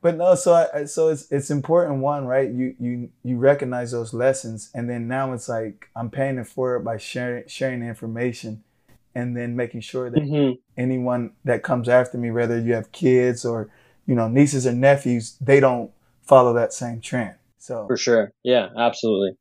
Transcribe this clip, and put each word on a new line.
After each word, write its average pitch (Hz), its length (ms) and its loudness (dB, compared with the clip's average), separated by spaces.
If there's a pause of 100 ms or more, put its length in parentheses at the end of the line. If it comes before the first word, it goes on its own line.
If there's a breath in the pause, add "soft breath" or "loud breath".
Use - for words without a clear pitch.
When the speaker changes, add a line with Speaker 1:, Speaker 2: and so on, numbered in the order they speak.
Speaker 1:
But 170 180 0
no, 180 160 6
so 175 180 4
I, 160 280 4
I, 147 40 -6
so 160 240 0
it's, 151 240 -4
it's 143 180 -2
important, 147 500 0
one, 139 260 -4
right? 131 240 0
You, 123 280 -4
you, 123 300 -6 (140)
you 123 160 -4
recognize 127 520 2
those 117 220 -6
lessons, 117 640 -2
and 120 140 -6
then 117 200 -6
now 131 240 -4
it's 120 160 -10
like, 113 480 -8
I'm 117 140 -8
paying 135 260 -4
it 117 100 -8
forward 127 380 -2
by 113 140 -6
sharing, 123 500 -8
sharing 127 320 -6
the 117 60 -8
information, 113 760 -6 (520)
and 123 200 -6
then 120 220 -6
making 120 240 -6
sure 127 300 -8
that 120 120 2
Speaker 2:
Mm-hmm. 143 340 0 (200)
Speaker 1:
anyone 123 540 -2 (160)
that 117 160 0
comes 123 260 -2
after 123 300 4
me, 120 120 -4
whether 117 300 0
you 117 140 0
have 110 180 -6
kids 123 540 2
or, 113 240 -4 (360 soft breath)
you 131 80 0
know, 113 140 0
nieces 135 380 2
or 123 60 2
nephews, 123 680 2
they 139 180 6
don't 127 320 2 (320)
follow 127 300 8
that 117 220 0
same 117 260 -8
trend. 110 360 -6 (200)
So 113 300 -10
Speaker 2:
For 120 100 0
sure. 113 340 2 (120)
Yeah, 120 340 2
absolutely. 107 640 0